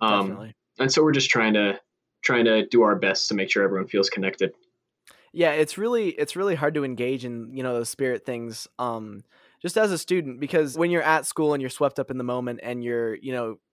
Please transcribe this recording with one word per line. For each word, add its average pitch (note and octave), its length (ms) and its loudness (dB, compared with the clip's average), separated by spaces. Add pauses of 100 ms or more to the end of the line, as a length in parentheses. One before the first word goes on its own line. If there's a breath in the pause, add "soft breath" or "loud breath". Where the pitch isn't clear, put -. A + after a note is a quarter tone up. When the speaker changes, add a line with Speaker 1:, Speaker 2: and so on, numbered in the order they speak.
Speaker 1:
Um, G#2 260 2
Speaker 2:
Definitely. G#2 280 -12 (220)
Speaker 1:
and C3 140 2
so D#3 120 4
we're D3+ 100 6
just C3+ 160 2
trying A2 240 2
to, G#2 260 2 (420)
trying A#2+ 240 2
to A2 220 4
do A#2+ 160 6
our G#2 140 6
best F#2+ 320 0
to A2 40 -2
make F#2+ 160 -2
sure G2+ 140 2
everyone F#2+ 240 0
feels G2 220 2
connected. F#2+ 420 -2 (800 soft breath)
Speaker 2:
Yeah, E3 200 4
it's D#3 260 0
really, A3 320 0
it's C#3+ 260 -4
really F#3 200 0
hard D3+ 180 0
to D3+ 100 -2
engage B2 400 -4
in, A#2+ 320 -10
you C3 80 -6
know, B2+ 100 -2
those A#2 160 -4
spirit B2+ 360 -4
things, A#2 420 -8 (100)
um, A2 460 -8 (380 soft breath)
just F3 160 -6
as G#3+ 140 4
a F3 60 0
student, D3 420 -2
because D3 380 0
when F3 140 2
you're E3+ 100 2
at D#3 240 2
school D3+ 280 0
and C#3+ 80 -2
you're B2+ 80 -6
swept C#3 280 -2
up C3+ 140 -4
in B2+ 60 -6
the B2 60 -6
moment B2 380 -4
and B2 220 -8
you're, A#2 320 -2
you C3 160 -10
know, A#2 240 -4 (180)